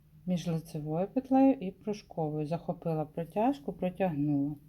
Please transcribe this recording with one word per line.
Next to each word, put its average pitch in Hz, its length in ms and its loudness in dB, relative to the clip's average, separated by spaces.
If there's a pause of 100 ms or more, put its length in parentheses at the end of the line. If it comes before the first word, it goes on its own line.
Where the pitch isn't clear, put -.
(260)
між 180 220 -2
лицевою 160 600 -2
петлею 262 460 4
і 190 180 -4
пружковою. 156 760 -4
Захопила 165 580 -2
протяжку, 202 680 -2
протягнула. 147 840 0 (140)